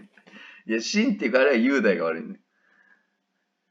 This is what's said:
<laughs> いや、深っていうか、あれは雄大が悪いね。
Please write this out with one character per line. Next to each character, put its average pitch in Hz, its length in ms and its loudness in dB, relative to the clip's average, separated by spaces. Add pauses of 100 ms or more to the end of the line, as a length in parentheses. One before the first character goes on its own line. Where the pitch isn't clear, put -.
(680)
<laughs> - 0 -
い - 60 -6
や、 113 80 -2
深 214 340 0
っ - 20 -4
て 139 100 -6
い - 20 -2
う 107 40 -2
か、 127 80 4
あ 135 40 4
れ 147 60 4
は 131 60 2
雄 127 260 2
大 98 160 2
が 82 60 -4
悪 82 160 -4
い - 40 -12
ね。 - 160 -16 (1300)